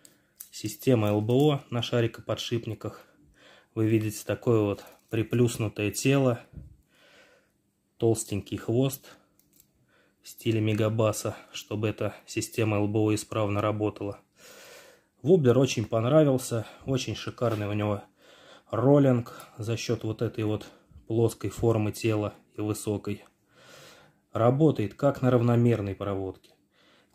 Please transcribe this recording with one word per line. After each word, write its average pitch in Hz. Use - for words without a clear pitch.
Система 110
Л 104
Б 113
О 139
на 120
шарикоподшипниках. 113
Вы 110
видите 107
такое 110
вот 101
приплюснутое 110
тело. 135
Толстенький 107
хвост 127
в -
стиле 113
Мегабаса, 107
чтобы 107
эта 107
система 107
Л 104
Б 110
О 107
исправно 101
работала. 104
Воблер 131
очень 127
понравился. 127
Очень 127
шикарный 107
у 104
него 104
роллинг 127
за 113
счёт -
вот 110
этой 110
вот 107
плоской 110
формы 107
тела 104
и 104
высокой. 104
Работает 123
как 139
на 127
равномерной 117
проводке, 98